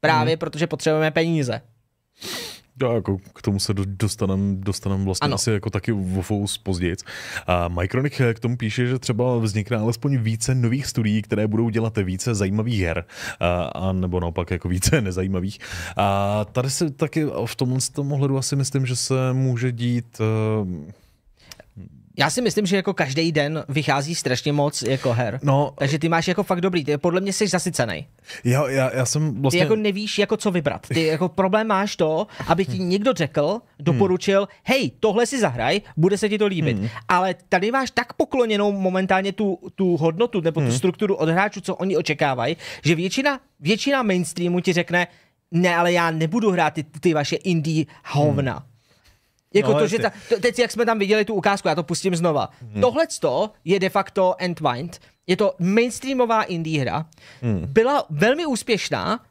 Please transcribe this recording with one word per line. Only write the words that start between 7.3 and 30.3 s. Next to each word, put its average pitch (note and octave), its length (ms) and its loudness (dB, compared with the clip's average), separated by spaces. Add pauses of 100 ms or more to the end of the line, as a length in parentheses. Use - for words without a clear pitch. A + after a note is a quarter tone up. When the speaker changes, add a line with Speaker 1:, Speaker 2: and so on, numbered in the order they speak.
Speaker 2:
A F2 200 2
Mycronic, F2+ 520 -2
eh, A#2+ 140 2
k A2+ 60 -8
tomu A#2+ 180 -2
píše, A#2 300 -2
že B2+ 120 -2
třeba B2 380 0
vznikne G#2+ 400 0
alespoň A#2+ 400 0
více A2+ 380 0
nových B2+ 300 0
studií, G#2+ 360 0
které G#2 260 0
budou A2+ 220 2
dělat A2+ 280 -2
více F#2+ 380 -2
zajímavých G#2 460 0
her, D#2+ 240 -2 (340)
a, F2 240 0
a F#2 280 -4
nebo F#2 280 0
naopak E2+ 320 -2
jako F2+ 180 -4
více F#2+ 320 2
<laughs> - 0 -
nezajímavých. F#2+ 580 -2 (380)
A G2+ 540 0
tady B2+ 180 -2
se D#3 220 -2
taky D3+ 340 -2 (200)
v - 100 -8
tomhle, C3 260 0
z - 80 -4
tom C#3+ 220 -4
ohledu C#3 260 0
asi C3+ 180 -2
myslím, C3+ 300 0
že B2 100 -2
se - 180 -2 (200)
může B2+ 380 0
dít, A#2+ 500 -2
eh, A2 720 -2 (1200)
Speaker 1:
Já C#3 120 2
si A#3+ 120 -2
myslím, G#3+ 240 0
že F#3 100 2
jako F#3+ 180 0
každý D#3+ 380 0
den D3+ 380 0
vychází C#3+ 460 0
strašně C3+ 380 -2
moc D3 280 0
jako C3 320 0
her. A#2 300 0
Speaker 2:
No. C#3+ 340 2
Speaker 1:
Takže C#3 220 0
ty D#3+ 100 0
máš E3 180 0
jako F#3 160 0
fakt F3+ 180 -2
dobrý, F3 240 0
ty D3 120 0
podle F3 240 0
mě G3 120 -4
jsi G#3+ 140 0
zasycenej. C3+ 580 -2 (380)
Speaker 2:
Já, B2+ 260 2
já, C3 260 2
já B2+ 100 0
jsem D3+ 360 -2
vlastně C#3 180 2
Speaker 1:
Ty F#3 40 6
jako G#3+ 120 4
nevíš, G#3 440 -2
jako G3+ 180 2